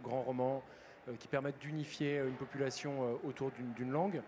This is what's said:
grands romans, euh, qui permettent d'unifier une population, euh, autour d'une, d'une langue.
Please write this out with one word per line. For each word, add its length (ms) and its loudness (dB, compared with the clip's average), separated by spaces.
grands 200 0
romans, 400 2
euh, 80 -4
qui 120 -12
permettent 300 0
d'unifier 600 0
une 160 2
population, 680 0
euh, 240 0
autour 240 0
d'une, 200 -4
d'une 180 -2
langue. 380 4